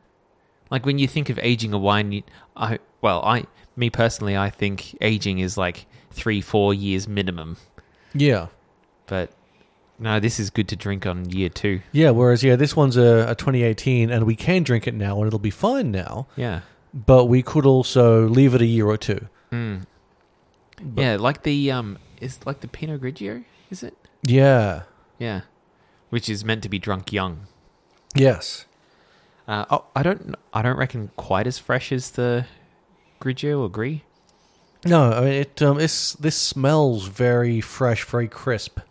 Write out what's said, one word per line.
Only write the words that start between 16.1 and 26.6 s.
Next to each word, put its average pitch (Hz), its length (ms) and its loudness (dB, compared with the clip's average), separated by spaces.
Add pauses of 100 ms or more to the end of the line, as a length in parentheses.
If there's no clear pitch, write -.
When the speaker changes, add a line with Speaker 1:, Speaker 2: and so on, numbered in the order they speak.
Speaker 1:
Yeah. 107 240 -6 (320)
Speaker 2:
But 127 320 6
we 123 180 4
could 147 220 0
also 123 640 6
leave 127 280 6
it 120 60 4
a 117 40 4
year 117 200 2
or 107 120 2
two. 107 300 -6 (240)
Speaker 1:
Mm. 110 320 -8 (960)
Speaker 2:
But 135 200 -6
Speaker 1:
Yeah, 117 160 0
like 123 260 -2
the, 143 280 0
um, 113 260 -6 (240)
is, 131 240 -12
like, 139 160 -8
the 127 80 -12
Pinot 156 320 -10
Grigio, 196 420 -10 (260)
is 185 140 -16
it? - 140 -18 (260)
Speaker 2:
Yeah. 120 600 4 (340)
Speaker 1:
Yeah. 110 240 -8 (680)
Which 117 200 -4
is 104 160 -6
meant 110 180 -4